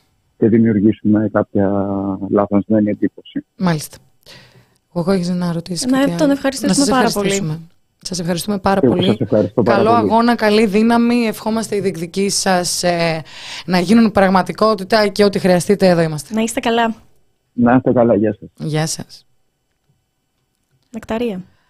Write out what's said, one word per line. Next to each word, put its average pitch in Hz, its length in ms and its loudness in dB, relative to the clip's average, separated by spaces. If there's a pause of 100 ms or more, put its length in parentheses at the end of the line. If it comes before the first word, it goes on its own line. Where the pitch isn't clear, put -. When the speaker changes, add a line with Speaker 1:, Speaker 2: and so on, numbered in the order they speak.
(380)
Speaker 1:
και 117 100 2
δημιουργήσουμε 107 840 2
κάποια 104 380 -2 (600)
λάθασμένη 104 600 0
εντύπωση. - 540 -8 (120)
Speaker 2:
Μάλιστα. 170 400 -4 (1000)
Εγώ 175 180 -2
έχεις 180 180 -2
να 180 220 -2
ρωτήσεις 170 380 -6
Speaker 3:
Να 262 80 2
Speaker 2:
κάτι 277 120 0
Speaker 3:
τον 339 120 -2
Speaker 2:
άλλο; 277 100 4
Speaker 3:
ευχαριστήσουμε 269 460 -2
Speaker 2:
Να 285 60 2
σας 262 100 0
Speaker 3:
πάρα 254 120 4
Speaker 2:
ευχαριστήσουμε. 196 460 -2
Speaker 3:
πολύ. 165 140 -12 (360)
Speaker 2:
Σας 170 180 -8
ευχαριστούμε 180 380 -4
πάρα 196 240 0
Speaker 1:
Εγώ 123 120 4
Speaker 2:
πολύ. 175 120 0
Speaker 1:
σας - 140 0
ευχαριστώ 107 420 0
πάρα 113 140 2
Speaker 2:
Καλό 214 200 4
Speaker 1:
πολύ. 214 140 2
Speaker 2:
αγώνα, 233 240 2
καλή 220 320 2
δύναμη. 233 500 2 (100)
Ευχόμαστε 220 500 -4
οι 202 40 -2
διεκδικήσεις 185 600 -4
σας, 180 420 0
ε, 170 400 -2 (440)
να 180 120 0
γίνουν 214 340 4
πραγματικότητα 196 960 2
και 202 160 2
ό,τι 202 140 2
χρειαστείτε, 185 500 2
εδώ 170 120 4
είμαστε. 160 340 -4
Speaker 3:
Να 220 60 -2
είστε 233 200 -4
καλά. 233 340 0 (580)
Speaker 1:
Να 120 220 2
είστε 127 180 2
καλά. 117 220 2
Γεια 104 260 0
σας. - 280 -12
Speaker 2:
Γεια 156 180 -2
σας. - 400 -12 (1600)
Speaker 3:
Νεκταρία. 220 520 -6 (280)